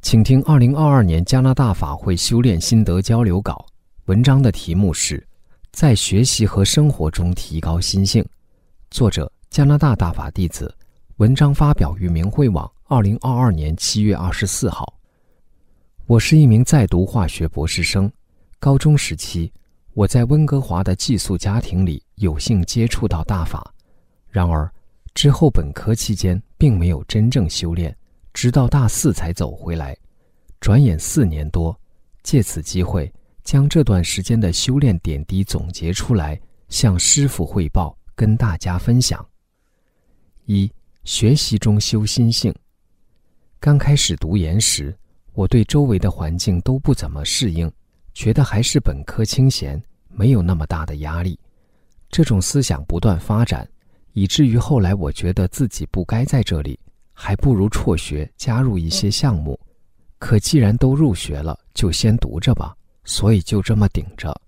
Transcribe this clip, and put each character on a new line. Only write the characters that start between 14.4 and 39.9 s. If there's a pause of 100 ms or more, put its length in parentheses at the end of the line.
四
号。 (1080)
我
是
一
名
在
读
化
学
博
士
生。 (480)
高
中
时
期， (420)
我
在
温
哥
华
的
寄
宿
家
庭
里 (140)
有
幸
接
触
到
大
法， (560)
然
而 (460)
之
后
本
科
期
间 (160)
并
没
有
真
正
修
炼， (380)
直
到
大
四
才
走
回
来。 (640)
转
眼
四
年
多， (480)
借
此
机
会 (320)
将
这
段
时
间
的
修
炼
点
滴
总
结
出
来， (300)
向
师
父
汇
报， (180)
跟
大
家
分
享。 (1160)